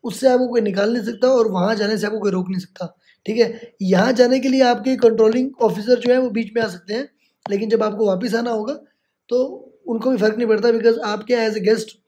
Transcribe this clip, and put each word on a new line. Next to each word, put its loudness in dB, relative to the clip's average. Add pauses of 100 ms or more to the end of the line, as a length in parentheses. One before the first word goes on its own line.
उससे -2
आपको 2
कोई 0
निकाल 0
नहीं -4
सकता -2
और 4
वहाँ 0
जाने -2
से -4
आपको -6
कोई -2
रोक -4
नहीं -4
सकता, -14 (300)
ठीक -4
है। -2
यहाँ 2
जाने 4
के -2
लिए 2
आपके 2
controlling 2 (120)
officer 2
जो 2
है 2
वो -2
बीच -6
में 0
आ -4
सकते -12
हैं, -6 (360)
लेकिन -2
जब 2
आपको 0
वापस -2
आना -2
होगा -4 (560)
तो -4 (200)
उनको -2
भी 0
फ़र्क 0
नहीं -2
पड़ता, 2
because 2
आप -6
क्या 0 (100)
as -6
a -6
guest 0 (180)